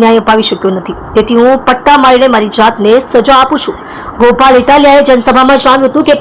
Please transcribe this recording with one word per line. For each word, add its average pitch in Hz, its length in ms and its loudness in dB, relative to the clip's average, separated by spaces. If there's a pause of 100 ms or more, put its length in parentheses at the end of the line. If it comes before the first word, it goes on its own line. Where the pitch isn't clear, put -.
ન્યાય 226 220 2
અપાવી 220 260 0
શક્યો 190 240 -4
નથી, 180 220 -10 (180)
તેથી 226 260 0
હું 262 280 2
પટ્ટા 285 360 0
મારીને 254 300 2
મારી 214 240 -2
જાતને 220 340 0 (140)
સજા 262 320 0
આપું 269 260 -2
છું. - 140 -8 (440)
ગોપાલ 254 400 2
ઇટાલિયાએ 285 460 2
જનસભામાં 262 540 0
જણાવ્યું 269 300 0
હતું 302 180 0
કે 285 100 0